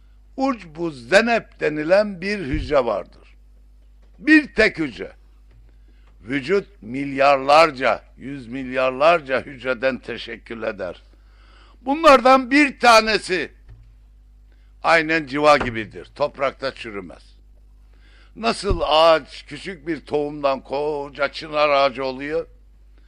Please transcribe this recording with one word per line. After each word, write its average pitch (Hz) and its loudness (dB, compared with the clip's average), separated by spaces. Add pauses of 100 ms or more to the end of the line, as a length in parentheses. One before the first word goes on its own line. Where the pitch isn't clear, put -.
(360)
ucbu 180 -6
zenep 190 -2
denilen 165 0
bir 202 -6
hücre 139 -2
vardır. - -8 (840)
Bir 294 2
tek 214 0
hücre. 104 -8 (1080)
Vücut 139 -4 (160)
milyarlarca, 135 2 (140)
yüz 127 -16
milyarlarca 131 0
hücreden 127 -4
teşekkül 113 -14
eder. 95 -10 (840)
Bunlardan 269 4
bir 277 2
tanesi 220 2 (1300)
aynen 160 0
civa 147 4
gibidir. 110 -6
Toprakta 135 -4
çürümez. 98 -14 (1120)
Nasıl 202 -2
ağaç 156 4
küçük 147 -14
bir 160 -8
tohumdan 147 -4
koca 143 -6
çınar 151 -2
ağacı 139 0
oluyor? 143 -8 (600)